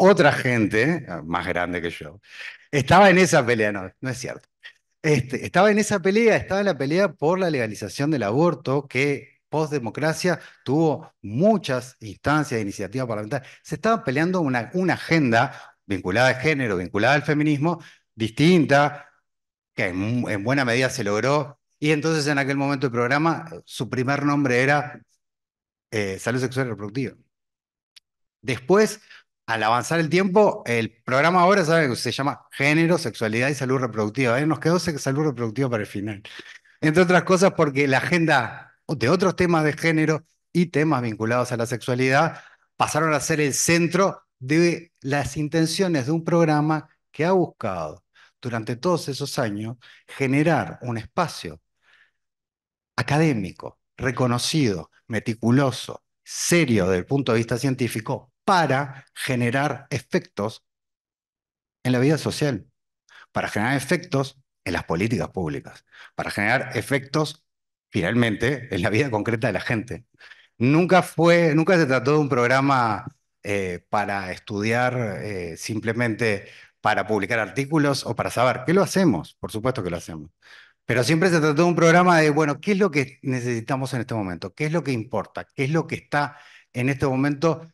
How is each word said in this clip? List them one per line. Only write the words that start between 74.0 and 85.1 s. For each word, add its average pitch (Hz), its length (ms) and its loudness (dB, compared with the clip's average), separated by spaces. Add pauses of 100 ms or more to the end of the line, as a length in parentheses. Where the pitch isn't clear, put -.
estudiar, 113 920 -2
eh, 87 360 -8
simplemente 110 920 -2 (340)
para 101 280 0
publicar 117 320 0
artículos 139 640 -2
o 117 80 -4
para 95 160 -4
saber. 123 360 0
¿Qué 156 60 0
lo 196 100 4
hacemos? 160 580 0
Por 92 100 -10
supuesto 110 320 -4
que 90 80 -4
lo 85 60 -6
hacemos. 80 340 -14 (560)
Pero 120 180 0
siempre 165 260 2
se 170 100 4
trató 151 140 2
de 156 80 2
un 175 140 4
programa 165 440 6
de, 151 100 4
bueno, 143 300 0
¿qué 208 120 -2
es 190 60 0
lo 196 120 2
que 139 320 -2
necesitamos 127 720 -4
en 127 80 -2
este - 120 -8
momento? 92 400 -6
¿Qué 151 120 -6
es 151 60 -4
lo 165 120 -2
que 139 80 -4
importa? 101 600 -6